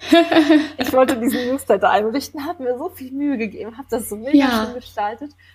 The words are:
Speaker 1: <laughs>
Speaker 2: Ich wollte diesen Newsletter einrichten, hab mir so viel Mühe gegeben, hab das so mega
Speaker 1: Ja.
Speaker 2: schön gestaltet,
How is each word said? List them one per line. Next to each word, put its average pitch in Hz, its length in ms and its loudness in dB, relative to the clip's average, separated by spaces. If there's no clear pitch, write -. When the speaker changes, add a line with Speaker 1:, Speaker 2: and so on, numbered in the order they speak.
Speaker 1:
<laughs> 320 680 4
Speaker 2:
Ich - 160 -4
wollte 262 260 4
diesen 240 280 -2
Newsletter 214 440 0
einrichten, 254 560 -2
hab 349 120 -8
mir 247 200 -4
so 330 100 -8
viel 262 240 -14
Mühe 277 260 -2
gegeben, 220 400 -8
hab 269 120 -18
das 226 180 -4
so 208 80 -8
mega 247 180 -2
Speaker 1:
Ja. 247 300 2
Speaker 2:
schön 240 100 -8
gestaltet, 240 560 -8